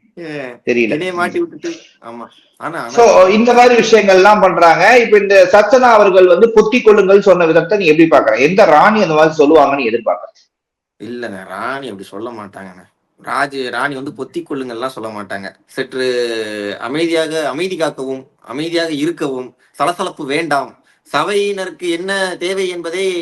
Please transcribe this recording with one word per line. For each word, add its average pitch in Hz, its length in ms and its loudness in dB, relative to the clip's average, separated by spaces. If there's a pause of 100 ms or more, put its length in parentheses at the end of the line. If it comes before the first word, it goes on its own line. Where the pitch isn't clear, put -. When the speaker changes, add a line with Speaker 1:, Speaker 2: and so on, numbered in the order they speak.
(180)
Speaker 1:
ஏ, 170 60 -16 (400)
Speaker 2:
தெரியல. 120 260 -2
Speaker 1:
என்னைய 175 220 -6
மாட்டி 175 260 -4
விட்டுட்டு. 165 420 -10 (200)
ஆமா. 117 260 -18 (300)
ஆனா, 151 240 -12
ஆனா 120 80 -10
Speaker 2:
So, 185 400 4
இந்த 220 240 2
மாதிரி 247 220 6
விஷயங்கள் 208 400 4
எல்லாம் 202 260 4
பண்றாங்க. 175 580 4
இப்ப 214 200 4
இந்த 196 340 4
சச்சனா 240 400 4
அவர்கள் 190 340 6
வந்து 190 280 4
பொத்தி 214 280 2
கொள்ளுங்கள் 202 400 4
சொன்ன 180 240 4
விதத்தை 170 320 0
நீ 190 80 -2
எப்படி 160 220 4
பாக்குற? 117 300 2
எந்த 180 260 2
ராணி 185 380 4
அந்த 160 120 -2
மாதிரி 160 200 2
சொல்லுவாங்கன்னு 143 580 2
எதிர்பார்க்கற? - 400 -6 (720)
Speaker 1:
இல்லங்க, 110 420 -14
ராணி 120 440 -10
அப்படி 98 200 -16
சொல்ல 107 220 -14
மாட்டாங்கண்ணே. 95 640 -20 (300)
ராஜு, 135 480 -6
ராணி 131 240 -6
வந்து 135 160 -12
பொத்தி 131 320 -12
கொள்ளுங்கள்லாம் 127 440 -10
சொல்ல 110 220 -12
மாட்டாங்க. 98 460 -14 (120)
சற்று 131 400 -8 (760)
அமைதியாக, 160 680 -4
அமைதி 175 280 -8
காக்கவும், 135 500 -8 (140)
அமைதியாக 165 500 -8
இருக்கவும், 143 640 -8 (160)
சலசலப்பு 170 540 -6
வேண்டாம், 139 580 -6 (280)
சபையினருக்கு 185 800 -4
என்ன 185 460 -6
தேவை 190 320 -6
என்பதை 175 360 -8 (180)